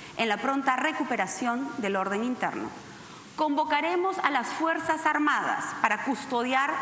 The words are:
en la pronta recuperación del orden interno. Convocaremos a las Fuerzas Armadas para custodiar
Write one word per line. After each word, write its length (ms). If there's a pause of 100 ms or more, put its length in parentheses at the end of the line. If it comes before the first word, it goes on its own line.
(160)
en 140
la 80
pronta 400
recuperación 920 (100)
del 180
orden 260
interno. 460 (680)
Convocaremos 840
a 100
las 180
Fuerzas 580
Armadas 600 (160)
para 240
custodiar 760